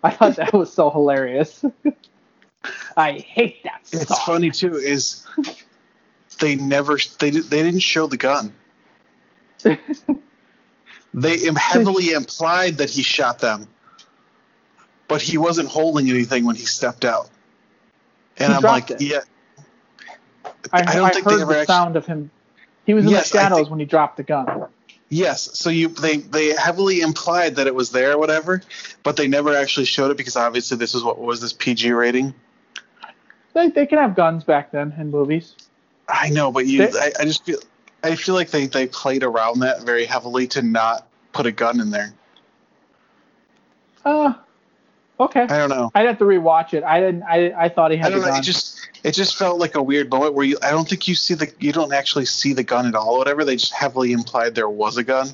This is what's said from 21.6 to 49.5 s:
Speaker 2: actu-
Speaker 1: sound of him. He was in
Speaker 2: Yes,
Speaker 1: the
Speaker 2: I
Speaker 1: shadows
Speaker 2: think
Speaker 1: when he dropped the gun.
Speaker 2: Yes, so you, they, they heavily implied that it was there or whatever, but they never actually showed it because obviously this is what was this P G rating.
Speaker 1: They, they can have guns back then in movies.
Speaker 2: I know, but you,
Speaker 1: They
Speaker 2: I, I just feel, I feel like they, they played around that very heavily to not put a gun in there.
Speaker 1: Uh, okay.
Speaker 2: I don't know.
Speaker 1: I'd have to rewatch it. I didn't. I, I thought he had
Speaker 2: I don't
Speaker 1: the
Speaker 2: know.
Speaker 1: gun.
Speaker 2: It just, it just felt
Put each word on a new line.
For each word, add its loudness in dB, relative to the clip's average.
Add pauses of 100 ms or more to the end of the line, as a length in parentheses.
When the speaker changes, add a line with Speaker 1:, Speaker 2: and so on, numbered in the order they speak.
Speaker 2:
actu- -2
Speaker 1:
sound 2
of 0
him. -8 (520)
He 2
was 4
in 6
Speaker 2:
Yes, 2
Speaker 1:
the 2
Speaker 2:
I 6
Speaker 1:
shadows 4
Speaker 2:
think 0
Speaker 1:
when -8
he -6
dropped 2
the -10
gun. -4 (420)
Speaker 2:
Yes, -2
so -2
you, 2
they, -2
they 0
heavily 0
implied 0
that 0
it -2
was -2
there 2
or 2
whatever, 0 (440)
but 0
they 0
never 2
actually 0
showed 0
it 0
because -10
obviously -2
this -2
is -4
what -4
was -6
this -8
P -2
G 0
rating. 0 (1160)
Speaker 1:
They, 2
they 2
can 2
have 2
guns 2
back 0
then -4
in -8
movies. -2 (540)
Speaker 2:
I 0
know, 2
but 0
you, 4
Speaker 1:
They -4
Speaker 2:
I, 0
I 0
just -2
feel, -4 (420)
I 0
feel -2
like 0
they, -2
they -2
played -2
around 0
that 0
very 0
heavily -2
to -4
not 0 (260)
put -2
a 0
gun 0
in -2
there. -6 (1900)
Speaker 1:
Uh, 2 (840)
okay. 2
Speaker 2:
I 2 (120)
don't 2
know. -2
Speaker 1:
I'd 4
have 0
to 4
rewatch 4
it. -2
I 4
didn't. 0
I, 2
I 2
thought 4
he 2
had 0
Speaker 2:
I 4
don't 0
Speaker 1:
the -2
Speaker 2:
know. 0
Speaker 1:
gun. 0
Speaker 2:
It -6
just, -6 (140)
it -2
just 0
felt 0